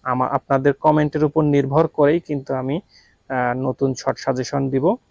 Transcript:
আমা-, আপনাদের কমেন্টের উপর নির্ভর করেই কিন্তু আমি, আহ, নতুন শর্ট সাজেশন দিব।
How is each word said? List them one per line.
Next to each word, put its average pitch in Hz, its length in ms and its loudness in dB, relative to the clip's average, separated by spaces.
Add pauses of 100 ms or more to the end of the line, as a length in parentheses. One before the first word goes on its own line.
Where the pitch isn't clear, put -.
আমা-, 127 260 -2
আপনাদের 139 440 0
কমেন্টের 151 500 2
উপর 156 200 0
নির্ভর 143 440 2
করেই 156 320 2
কিন্তু 143 340 -6
আমি, 131 220 -4 (540)
আহ, 127 280 -2
নতুন 131 360 -2
শর্ট 135 260 -6
সাজেশন 135 500 -4
দিব। 139 260 0 (160)